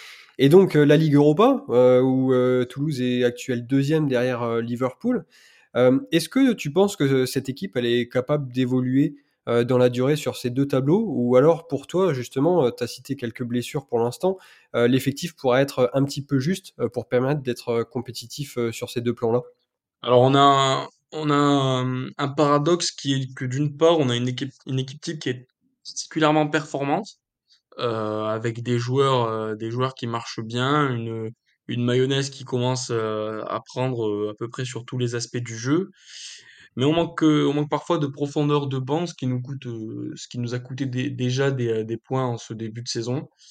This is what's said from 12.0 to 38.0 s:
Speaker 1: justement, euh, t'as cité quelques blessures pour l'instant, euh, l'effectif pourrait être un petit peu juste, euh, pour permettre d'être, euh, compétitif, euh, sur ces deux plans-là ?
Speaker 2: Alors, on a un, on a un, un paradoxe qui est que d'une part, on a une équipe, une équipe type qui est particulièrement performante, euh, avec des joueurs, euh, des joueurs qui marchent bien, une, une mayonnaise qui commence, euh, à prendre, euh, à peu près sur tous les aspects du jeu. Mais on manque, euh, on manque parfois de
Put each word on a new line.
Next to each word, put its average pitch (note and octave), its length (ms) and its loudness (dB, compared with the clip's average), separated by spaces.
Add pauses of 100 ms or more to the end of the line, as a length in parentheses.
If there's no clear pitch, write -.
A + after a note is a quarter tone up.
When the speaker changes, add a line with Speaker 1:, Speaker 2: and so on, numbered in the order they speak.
Speaker 1:
justement, C3+ 540 2
euh, A#2 40 4
t'as A#2+ 160 -6
cité - 300 -10
quelques A#2+ 260 -8
blessures A#2+ 440 -6
pour A#2+ 120 -2
l'instant, B2 380 0 (400)
euh, A#2+ 100 4
l'effectif C3+ 500 0
pourrait C3 260 2
être C3+ 320 0
un C#3 100 2
petit C#3 180 -6
peu C#3 160 -2
juste, E3 400 -4
euh, A#2+ 120 -2
pour A#2 180 -8
permettre C3 320 0
d'être, B2 300 -6
euh, A#2 120 0
compétitif, B2 760 -10
euh, A#2 140 -2
sur - 180 -10
ces B2 100 -6
deux A#2 140 -2
plans-là ? A#2+ 260 0 (640)
Speaker 2:
Alors, B2 180 6
on C3 140 6
a C#3+ 40 6
un, C#3 500 4 (240)
on D3+ 180 -2
a C#3+ 40 4
un, C3+ 720 0 (100)
un C#3+ 100 -2
paradoxe D3 600 2
qui C#3 240 -4
est C3 200 -4
que C3 120 -8
d'une C#3+ 280 -2
part, E3 240 4
on B2+ 120 2
a A#2+ 60 0
une B2 120 -2
équipe, B2+ 240 -6 (140)
une C3 140 -4
équipe C3+ 200 -10
type E3 180 -10
qui C#3 120 -6
est B2+ 180 -8 (340)
particulièrement D#3 680 0
performante, D3+ 580 -4 (720)
euh, A2 460 -4
avec A2+ 380 -6
des A#2+ 160 -2
joueurs, B2+ 520 2
euh, A2 240 -6
des A2 160 -8
joueurs B2+ 240 -4
qui - 120 -10
marchent A#2 340 -8
bien, C3 500 0
une, A2+ 400 -6 (380)
une A#2+ 180 -2
mayonnaise C3 420 0
qui C3 160 -16
commence, B2+ 460 -4
euh, A2 560 -4
à A2+ 180 -6
prendre, B2+ 420 -4
euh, G#2 260 -4
à - 20 -14
peu A#2+ 160 -10
près B2+ 160 -8
sur A#2+ 180 -12
tous B2+ 140 -8
les A#2+ 160 -2
aspects A#2+ 240 -8
du A#2 180 -8
jeu. C#3+ 320 -2 (880)
Mais A#2+ 80 0
on D3+ 80 4
manque, E3 320 0
euh, D3 240 4
on C#3 60 0
manque D3 160 -2
parfois D#3+ 280 -2
de D3 80 0